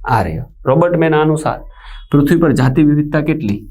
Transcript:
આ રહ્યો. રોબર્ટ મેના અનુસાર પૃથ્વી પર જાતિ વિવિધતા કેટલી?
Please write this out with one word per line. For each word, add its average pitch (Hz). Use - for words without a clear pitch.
આ 117
રહ્યો. 80
રોબર્ટ 165
મેના 156
અનુસાર 151
પૃથ્વી 143
પર 165
જાતિ 131
વિવિધતા 147
કેટલી? 110